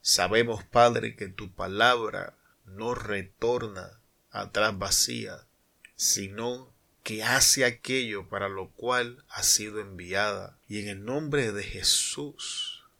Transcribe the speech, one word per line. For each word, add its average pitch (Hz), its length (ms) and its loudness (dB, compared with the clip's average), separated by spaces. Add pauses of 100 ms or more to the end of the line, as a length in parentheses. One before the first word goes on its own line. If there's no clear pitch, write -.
Sabemos, 107 600 4
Padre, 117 540 6
que 101 120 -10
tu 95 240 -14
palabra 104 840 2 (300)
no 110 280 -6
retorna 104 1040 -4 (300)
atrás 104 480 0
vacía, 104 680 -2 (500)
sino 117 760 -4 (300)
que 107 200 -6
hace 131 420 4
aquello 120 640 -2
para 98 220 -4
lo 95 220 -10
cual 123 580 -2
ha - 120 -6
sido 107 380 0
enviada. 98 760 -4 (100)
Y 104 140 -6
en 104 60 -8
el 98 160 -10
nombre 143 480 -2
de 101 100 -4
Jesús - 1200 -4 (160)